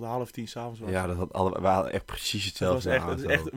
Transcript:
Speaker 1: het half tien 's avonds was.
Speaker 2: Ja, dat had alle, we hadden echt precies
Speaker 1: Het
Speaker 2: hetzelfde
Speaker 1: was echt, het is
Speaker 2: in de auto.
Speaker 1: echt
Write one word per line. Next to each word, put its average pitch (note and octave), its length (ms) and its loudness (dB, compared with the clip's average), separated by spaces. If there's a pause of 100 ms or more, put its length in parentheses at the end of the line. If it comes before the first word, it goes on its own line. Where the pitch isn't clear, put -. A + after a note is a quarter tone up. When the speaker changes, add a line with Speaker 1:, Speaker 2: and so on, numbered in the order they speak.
Speaker 1:
het A#2+ 80 -2
half B2 140 -4
tien A2+ 160 -8
's - 100 -10
avonds A#2 220 -8
was. G#2+ 100 -8
Speaker 2:
Ja, F#2 180 2
dat F2+ 80 0
had F2 180 -2
alle, F#2+ 280 2
we F#2 60 4
hadden F#2+ 240 4
echt - 140 -2
precies - 400 -4
Speaker 1:
Het G2 40 -2
Speaker 2:
hetzelfde F2+ 400 2
Speaker 1:
was C3 80 4
echt, - 120 0
het - 80 -2
is C3+ 60 -6
Speaker 2:
in - 40 -4
de - 80 2
auto. D#3+ 140 0
Speaker 1:
echt - 80 -14